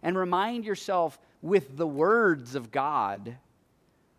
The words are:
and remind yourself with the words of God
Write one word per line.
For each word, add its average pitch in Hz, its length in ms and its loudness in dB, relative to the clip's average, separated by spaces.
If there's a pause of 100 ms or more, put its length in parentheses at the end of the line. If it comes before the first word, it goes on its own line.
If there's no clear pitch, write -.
and 175 120 0
remind 190 480 0
yourself 185 560 -2 (220)
with 160 360 0
the 165 100 0
words 156 680 2
of 120 180 -8
God 117 640 -2 (840)